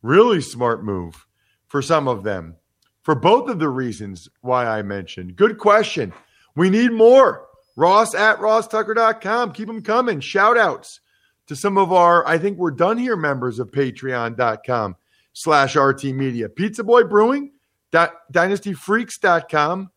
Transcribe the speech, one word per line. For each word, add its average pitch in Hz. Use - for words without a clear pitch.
Really 180
smart 120
move, 92
for 143
some 147
of 113
them, 87
for 156
both 226
of 208
the 156
reasons 107
why 123
I 110
mentioned. 92
Good 202
question. 202
We 175
need 233
more. 233
Ross 196
at 208
ross 214
tucker 220
dot 220
com. 220
Keep 208
'em 226
coming. 220
Shout 208
outs -
to 147
some 196
of 185
our, 175
I 160
think 185
we're 175
done 180
here, 240
members 127
of 117
Patreon 123
dot 113
com 110
slash 143
R 139
T 135
Media. 127
Pizza 214
Boy 233
Brewing, 233
Di-, 165
Dynasty 190
Freaks 220
dot 170
com 170